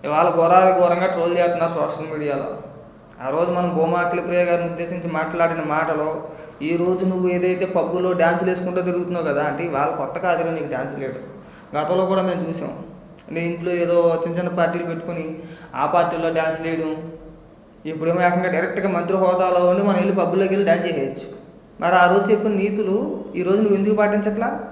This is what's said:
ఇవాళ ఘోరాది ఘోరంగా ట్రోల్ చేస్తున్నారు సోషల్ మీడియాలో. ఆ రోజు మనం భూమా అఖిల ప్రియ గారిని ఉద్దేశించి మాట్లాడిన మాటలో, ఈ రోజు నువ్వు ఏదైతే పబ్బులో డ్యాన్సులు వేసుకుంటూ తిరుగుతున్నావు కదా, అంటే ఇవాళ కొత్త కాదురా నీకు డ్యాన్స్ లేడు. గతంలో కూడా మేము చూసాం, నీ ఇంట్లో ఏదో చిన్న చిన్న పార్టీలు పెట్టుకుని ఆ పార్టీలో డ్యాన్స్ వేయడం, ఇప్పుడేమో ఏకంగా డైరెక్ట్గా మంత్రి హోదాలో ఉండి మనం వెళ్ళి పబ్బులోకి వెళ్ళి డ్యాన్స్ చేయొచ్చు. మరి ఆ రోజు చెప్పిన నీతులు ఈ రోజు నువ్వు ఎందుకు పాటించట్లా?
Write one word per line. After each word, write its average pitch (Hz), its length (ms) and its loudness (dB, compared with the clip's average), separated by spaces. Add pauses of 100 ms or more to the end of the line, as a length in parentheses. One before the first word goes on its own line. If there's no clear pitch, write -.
ఇవాళ 156 240 4
ఘోరాది 175 500 6
ఘోరంగా 175 280 4
ట్రోల్ 175 300 0
చేస్తున్నారు 170 360 0
సోషల్ 156 380 -4
మీడియాలో. 147 380 -4 (720)
ఆ 127 80 -8
రోజు 170 220 0
మనం 175 180 0
భూమా 160 300 2
అఖిల 175 200 0
ప్రియ 175 240 0
గారిని 175 260 2
ఉద్దేశించి 170 420 -6
మాట్లాడిన 160 540 0
మాటలో, 156 440 0 (520)
ఈ 156 160 -2
రోజు 180 280 0
నువ్వు 185 240 0
ఏదైతే 180 360 0
పబ్బులో 180 480 0
డ్యాన్సులు 175 360 2
వేసుకుంటూ 180 320 -2
తిరుగుతున్నావు 175 440 -2
కదా, 147 180 0
అంటే 147 200 -2
ఇవాళ 147 260 0
కొత్త 139 280 -4
కాదురా 170 340 0
నీకు 151 160 -4
డ్యాన్స్ 139 320 -6
లేడు. 131 200 -6 (560)
గతంలో 180 300 0
కూడా 190 160 2
మేము 185 280 -2
చూసాం, - 220 -6 (600)
నీ 165 100 -4
ఇంట్లో 170 300 -4
ఏదో 170 260 2 (180)
చిన్న 170 220 -2
చిన్న 180 120 -2
పార్టీలు 170 360 0
పెట్టుకుని 165 400 -6 (500)
ఆ 135 100 0
పార్టీలో 165 440 2
డ్యాన్స్ 160 320 0
వేయడం, 160 300 -4 (960)
ఇప్పుడేమో 160 360 0
ఏకంగా 180 300 2
డైరెక్ట్గా 185 380 -2
మంత్రి 175 280 0
హోదాలో 180 520 2
ఉండి 185 140 4
మనం 196 140 2
వెళ్ళి 196 180 2
పబ్బులోకి 185 380 2
వెళ్ళి 196 120 2
డ్యాన్స్ 170 220 2
చేయొచ్చు. 139 400 -4 (520)
మరి 175 160 2
ఆ 175 160 8
రోజు 196 200 4
చెప్పిన 214 200 2
నీతులు 202 460 0 (380)
ఈ 180 80 -2
రోజు 196 180 2
నువ్వు 202 160 4
ఎందుకు 202 180 2
పాటించట్లా? 208 540 0 (220)